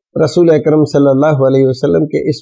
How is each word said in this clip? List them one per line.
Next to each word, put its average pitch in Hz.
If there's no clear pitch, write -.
رسول 165
اکرم 151
صلی 139
اللہ 139
علیہ 135
وسلم 147
کے 151
اس 147